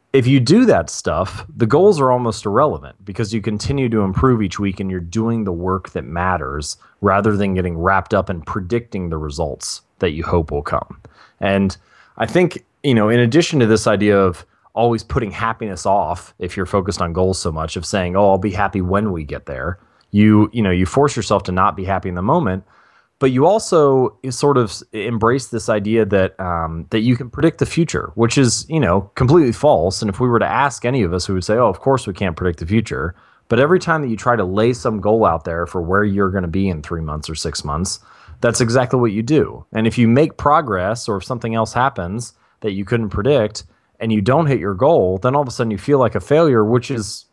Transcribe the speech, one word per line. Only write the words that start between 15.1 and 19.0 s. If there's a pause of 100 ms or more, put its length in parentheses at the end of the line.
happiness
off,
if
you're
focused
on
goals
so
much,
of
saying,
"Oh,
I'll
be
happy
when